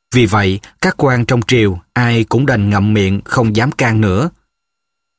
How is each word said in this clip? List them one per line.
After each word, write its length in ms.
Vì 120
vậy, 340
các 160
quan 300
trong 160
triều 360
ai 320
cũng 220
đành 240
ngậm 240
miệng 300
không 320
dám 160
can 280
nữa. 300